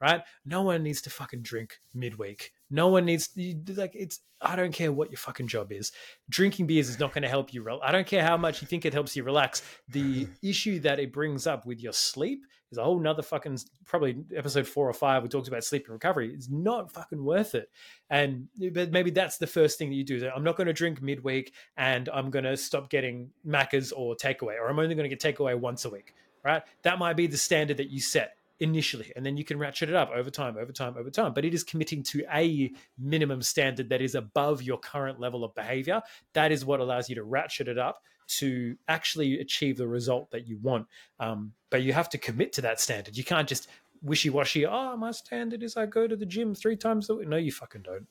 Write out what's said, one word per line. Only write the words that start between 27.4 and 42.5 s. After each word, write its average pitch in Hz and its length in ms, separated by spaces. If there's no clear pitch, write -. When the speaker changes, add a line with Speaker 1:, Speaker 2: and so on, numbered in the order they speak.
Speaker 1:
that 139 120
you 135 100
set 131 360
initially, 156 540
and 131 100
then 139 120
you 147 80
can 147 120
ratchet 147 300
it 165 80
up 143 180
over 123 160
time, 131 280
over 123 160
time, 127 240
over 120 120
time. 151 240
But 143 120
it 165 80
is 165 100
committing 156 400
to - 260
a 151 420
minimum 139 440
standard 131 480
that 127 120
is 131 140
above 139 460
your 127 160
current 135 420
level 120 260
of 104 100
behavior. 131 460
That 156 180
is 139 140
what 135 160
allows 123 280
you 123 60
to 113 80
ratchet 127 460
it 120 100
up 131 240
to 127 480
actually 156 500
achieve 139 380
the 123 100
result 123 440
that 120 140
you 113 120
want. 110 300
Um, 107 320
but 131 140
you 131 100
have 165 160
to 147 80
commit 123 360